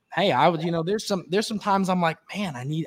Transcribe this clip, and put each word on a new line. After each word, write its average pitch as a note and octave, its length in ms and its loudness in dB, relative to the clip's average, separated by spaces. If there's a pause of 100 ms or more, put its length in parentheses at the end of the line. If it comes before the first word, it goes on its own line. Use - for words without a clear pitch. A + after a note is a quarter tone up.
(120)
Hey, F#3 180 2
I C#3 180 6
would, E3 140 0
you E3+ 80 0
know, E3 140 -2
there's G#3 200 -2
some, F#3 240 -4
there's G3 200 0
some G#3+ 100 -6
times G3 300 2
I'm F#3 120 2
like, D#3+ 180 0 (140)
"Man, G3 220 -6
I B2 80 -10
need, D3+ 240 -4